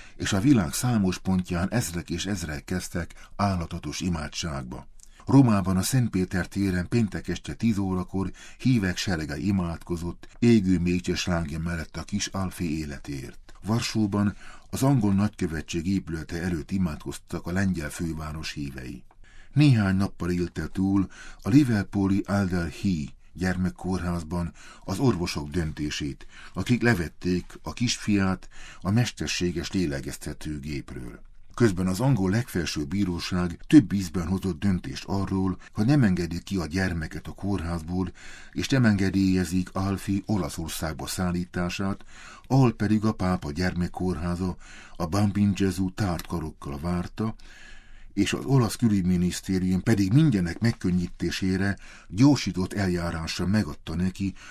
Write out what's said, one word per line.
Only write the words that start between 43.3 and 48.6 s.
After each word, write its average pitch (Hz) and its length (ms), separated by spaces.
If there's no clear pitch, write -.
gyermekkórháza 87 1040
a 85 100
Bambin 101 460
Gesù 92 420
tárt 87 340
karokkal 78 520
várta, 87 560
és - 200
az - 120
olasz 123 300